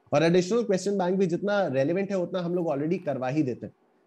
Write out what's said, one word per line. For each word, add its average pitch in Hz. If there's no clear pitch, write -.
और 147
एडिशनल 180
क्वेश्चन 196
बैंक 185
भी 196
जितना 190
रेलेवेंट 160
है, 196
उतना 180
हम 175
लोग 175
already 156
करवा 127
ही 151
देते 117
हैं, -